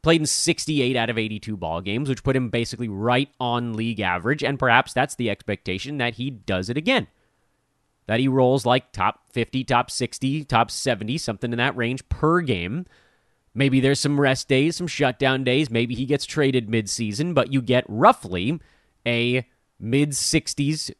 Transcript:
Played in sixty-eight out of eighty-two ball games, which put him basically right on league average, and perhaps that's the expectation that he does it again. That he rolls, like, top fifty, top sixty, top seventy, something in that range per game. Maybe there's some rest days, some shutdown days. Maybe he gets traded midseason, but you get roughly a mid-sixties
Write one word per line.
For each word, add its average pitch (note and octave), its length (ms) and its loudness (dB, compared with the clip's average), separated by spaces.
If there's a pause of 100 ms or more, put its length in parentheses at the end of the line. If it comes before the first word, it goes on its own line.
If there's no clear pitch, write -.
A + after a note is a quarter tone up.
Played E3 140 4
in D3+ 40 0
sixty-eight C#3+ 680 0
out A2+ 140 0
of A2+ 80 -2
eighty-two G#2+ 400 -4
ball E2+ 240 -4
games, A2 260 -4
which C3 160 -4
put C#3 100 0
him B2+ 140 0
basically A#2 400 -4
right A#2 400 0 (140)
on A#2+ 320 -2
league A2 260 -4
average, F#2+ 420 0
and C3+ 160 -2
perhaps B2+ 360 4
that's - 220 0
the A#2 140 -2
expectation G2+ 680 -6
that A#2+ 160 -2
he B2 160 -6
does G2 400 -4
it B2 80 -2
again. G#3+ 300 0 (1000)
That A2+ 160 0
he C3+ 80 2
rolls, C3 360 4
like, B2 280 2
top G2 300 0 (100)
fifty, B2+ 320 -2
top B2 260 2
sixty, C3 540 -4
top A#2 260 2
seventy, A2+ 460 -2
something A#2+ 340 -6
in A#2 60 -4
that B2+ 180 0
range B2 320 -4
per E3 320 2
game. B2 460 -2 (680)
Maybe C3 280 2
there's C3+ 180 2
some C#3+ 180 0
rest C3+ 300 2
days, C#3 300 2
some F3+ 100 -6
shutdown C3 560 0
days. B2+ 260 2
Maybe A#2 240 0
he B2 120 -4
gets C#3 200 -2
traded C3 440 0
midseason, A2+ 640 -2
but C3+ 180 2
you C3+ 100 2
get B2 280 2
roughly A2 720 2 (440)
a A#2+ 400 0 (320)
mid-sixties C#3+ 1120 -2 (100)